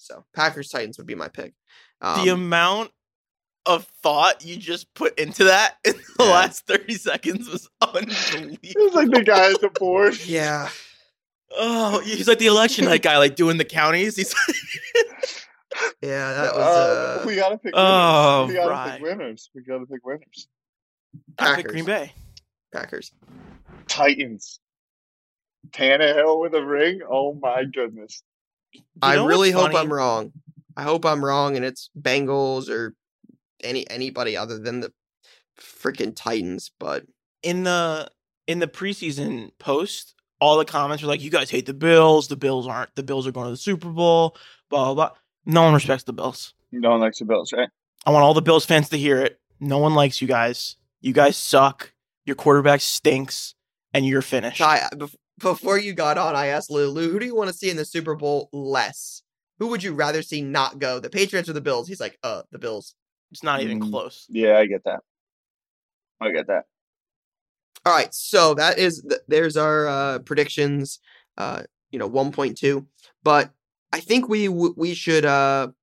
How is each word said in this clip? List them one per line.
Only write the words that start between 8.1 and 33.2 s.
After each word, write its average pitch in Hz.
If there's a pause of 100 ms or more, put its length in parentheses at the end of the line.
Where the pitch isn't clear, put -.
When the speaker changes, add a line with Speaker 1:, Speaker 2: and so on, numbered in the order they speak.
Speaker 3:
It 381
was 403
like 294
the 247
guy 196
at 190
the 202
board. 196
Speaker 1:
<laughs> 180
Yeah. 151 (840)
Speaker 2:
Oh, 220
he's 208
like 226
the 226
election 214
night 165
guy, 151
like, 143
doing 165
the 160
counties. 165
He's 196
like -
<laughs> - (960)
Speaker 1:
Yeah, 135
that 139
was, 135
Speaker 3:
Uh, 151
Speaker 1:
uh, -
Speaker 3:
we 214
gotta 196
pick 220
winners. 190
Speaker 2:
Oh, 151
Speaker 3:
We 127
gotta 175
Speaker 2:
right. 135
Speaker 3:
pick 131
winners. 156
We 131
gotta 127
pick 131
winners. 147 (920)
Speaker 2:
I 143
pick - (100)
Speaker 1:
Packers. -
Speaker 2:
Green 160
Bay. 180 (600)
Speaker 1:
Packers. - (760)
Speaker 3:
Titans. 135 (1120)
Tannehill 151
with 170
a 151
ring. 151
Oh 139
my 131
goodness. 110 (520)
Speaker 2:
You - (200)
Speaker 1:
I 135
Speaker 2:
know 147
Speaker 1:
really 185
Speaker 2:
what's 185
Speaker 1:
hope 170
Speaker 2:
funny? 160
Speaker 1:
I'm 151
wrong. 117 (440)
I 139
hope 160
I'm 147
wrong 139
and 127
it's 131 (100)
Bengals 135
or 113 (680)